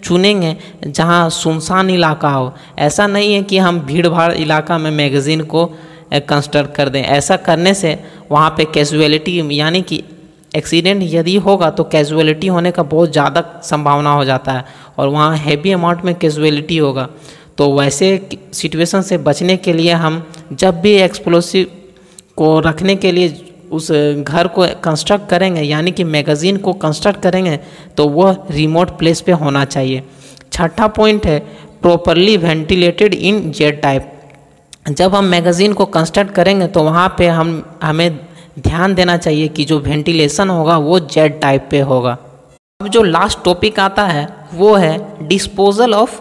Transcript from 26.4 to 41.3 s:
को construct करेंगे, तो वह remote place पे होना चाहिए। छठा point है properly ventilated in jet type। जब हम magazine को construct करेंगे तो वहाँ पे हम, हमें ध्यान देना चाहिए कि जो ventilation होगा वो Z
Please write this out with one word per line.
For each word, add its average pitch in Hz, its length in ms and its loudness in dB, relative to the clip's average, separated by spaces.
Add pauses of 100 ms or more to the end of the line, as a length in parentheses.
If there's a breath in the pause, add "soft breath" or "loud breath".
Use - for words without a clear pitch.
को 196 160 -2
construct 190 480 -2
करेंगे, 180 360 0 (400 loud breath)
तो 151 120 2
वह 185 280 2 (140)
remote 156 480 0
place 165 220 2
पे 185 120 0
होना 143 320 0
चाहिए। 131 380 -4 (500 loud breath)
छठा 170 340 -2
point 214 400 2
है 151 140 0 (460 loud breath)
properly 175 580 4
ventilated 175 760 2
in 202 180 0 (180)
jet 151 260 0
type। - 1120 -8
जब 185 200 2
हम 202 100 2
magazine 180 480 2
को 196 120 2 (120)
construct 190 380 0
करेंगे 190 320 2
तो 165 160 2
वहाँ 170 260 2 (100)
पे 180 100 4
हम, 165 540 -2
हमें 160 360 -2 (400 loud breath)
ध्यान 175 360 0
देना 175 220 2
चाहिए 156 320 0
कि 151 160 -4
जो 151 160 0
ventilation 147 680 0
होगा 165 280 2
वो 160 220 2
Z 156 400 0